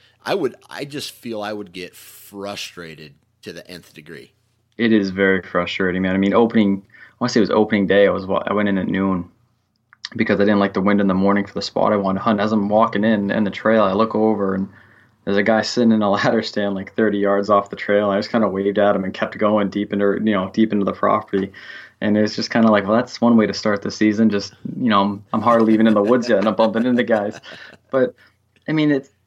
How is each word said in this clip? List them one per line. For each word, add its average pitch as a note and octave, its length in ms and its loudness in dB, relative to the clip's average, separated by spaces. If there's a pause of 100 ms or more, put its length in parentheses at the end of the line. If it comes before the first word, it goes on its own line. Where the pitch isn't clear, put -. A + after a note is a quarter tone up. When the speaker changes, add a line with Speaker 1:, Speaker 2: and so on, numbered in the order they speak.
(240)
Speaker 1:
I D3+ 120 -2
would, C#3 200 -4 (140)
I A#2 160 -12
just C#3+ 260 -12
feel A2 300 -12
I G#2 120 -8
would G2+ 180 -12
get F2+ 240 -16
frustrated F2+ 1200 -16 (280)
to E2+ 100 -16
the E2 160 -20
nth F2 240 -20
degree. D2+ 380 -20 (460)
Speaker 2:
It A2+ 140 2
is G2+ 200 2
very F#2+ 300 0
frustrating, F2+ 600 -4
man. F#2+ 140 -2
I - 20 0
mean, G2 160 0
opening, G#2+ 520 2
I - 340 -20
wanna B2 100 -4
say B2 100 0
it - 20 4
was F#2+ 80 0
opening G#2+ 380 2
day. G2+ 200 6
I - 20 2
was, F#2+ 160 -2 (200)
I - 60 -4
went G#2 160 0
in G2 100 0
at F#2 120 -4
noon F#2+ 420 -2 (840)
because G#2+ 240 2
I - 20 4
didn't G#2 160 4
like G2 140 0
the G2 80 0
wind G2+ 180 2
in G2+ 80 2
the F#2+ 60 2
morning G2 320 2
for - 80 -16
the G2+ 80 -6
spot - 320 0
I - 20 2
wanted F#2+ 240 -2
to - 60 -8
hunt. G#2+ 160 0
As G#2+ 100 -2
I'm G#2 160 0
walking G#2 380 2
in, G2+ 260 0
in A2 140 0
the F#2+ 60 -4
trail, A2 320 2
I F#2+ 100 0
look A2 220 0
over G#2 380 0
and F#2+ 140 -4 (560)
there's G2 140 -2
a G2+ 60 0
guy A2 180 2
sitting A2+ 320 2
in G#2+ 80 2
a G#2 80 2
<laughs> - 20 2
ladder G#2+ 320 0
stand, G2+ 320 -4
like, F#2+ 180 -10
thirty G#2 260 0
yards G2+ 300 0
off G2+ 200 2
the - 80 -12
trail. G#2 320 0
I G2 100 0
just - 120 -6
kinda A2 180 0
waved G2 280 -2
at G2+ 200 2
him F#2+ 80 -4
and F#2 80 -6
kept - 240 -6
going G#2 320 0
deep G#2 240 -4
into, G2+ 220 0
you G#2+ 180 0
know, F#2+ 160 -2
deep A2 240 0
into G2+ 100 0
the F#2+ 80 -2
property. G2+ 640 -2 (480)
And G#2+ 160 0
it G#2+ 40 2
was G#2+ 140 -2
just - 160 -6
kinda A2+ 180 4
like, G#2 160 2
"Well, G#2+ 120 2
that's - 240 -4
one A#2 160 4
way G#2+ 100 4
to - 60 -6
start G#2 280 -4
the G2+ 100 -8
season." G#2+ 380 2
Just, G2+ 240 -4 (240)
you B2+ 120 -2
know, G2+ 120 4
I'm, G2+ 300 -4
I'm G#2+ 100 -2
hardly A2+ 320 4
even A2 140 4
in A2 60 4
the G#2 100 2
woods A#2+ 240 2
yet G#2+ 120 2
and G#2 100 0
I'm G#2 60 -2
bumping A2+ 300 0
into B2 180 2
guys. G#2+ 360 -2 (520)
But, C3 220 0 (540)
I D3+ 60 -4
mean, D3+ 180 2
it's, C3+ 180 -2 (180)